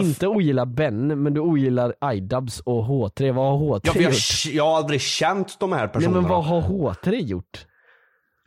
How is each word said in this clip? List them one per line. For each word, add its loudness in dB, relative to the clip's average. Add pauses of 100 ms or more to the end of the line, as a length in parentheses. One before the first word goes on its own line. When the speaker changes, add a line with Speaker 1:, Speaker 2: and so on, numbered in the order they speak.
Speaker 1:
inte 0
ogillar 2
Ben, 0
men 0
du 0
ogillar 2
Idubbbs -4
och -2
H 0
tre. -2
Vad 0
har 2
H 0
tre -2
Speaker 2:
Ja, 0
för 2
jag, 4
Speaker 1:
gjort? -2
Speaker 2:
jag 2
har 4
aldrig 0
känt -2
de 0
här 0
Speaker 1:
Nej, -2
Speaker 2:
personerna. 2
Speaker 1:
men 0
vad 2
har 0
H -2 (100)
tre 0
gjort? -8 (800)